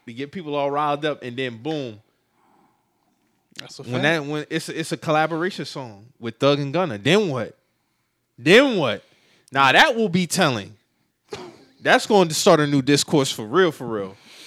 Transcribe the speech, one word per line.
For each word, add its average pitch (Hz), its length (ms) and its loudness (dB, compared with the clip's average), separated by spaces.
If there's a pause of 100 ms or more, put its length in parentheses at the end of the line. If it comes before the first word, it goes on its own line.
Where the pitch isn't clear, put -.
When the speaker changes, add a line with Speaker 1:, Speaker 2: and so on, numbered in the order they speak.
Speaker 1:
to 123 60 -14
get 135 180 -10
people 151 240 -10
all 143 160 -2
riled 147 340 -2
up, 147 180 -4
and 123 140 -10
then 127 200 -6
boom. 123 440 -8 (1600)
Speaker 2:
That's - 220 -18
a - 20 -16
Speaker 1:
When 120 180 -14
Speaker 2:
fact. - 40 -4
Speaker 1:
that, 156 200 0
when 151 240 -8
it's, 156 200 -8
it's 156 240 -10
a 170 40 -4
collaboration 160 680 -4
song 113 420 -14 (120)
with 113 200 -10
Thug 139 220 2
and 139 120 -6
Gunna, 156 260 -4
then 180 300 2
what? 117 280 -6 (840)
Then 220 400 6
what? 113 240 0 (480)
Nah, 139 220 4
that 214 220 6
will 220 140 0
be 180 180 0
telling. 123 480 0 (1080)
That's 196 260 2
going 190 220 4
to 156 60 -6
start 165 260 6
a 147 60 0
new 143 140 0
discourse 139 500 2
for - 140 -10
real, 160 280 2
for 135 140 -14
real, 101 300 -8 (300)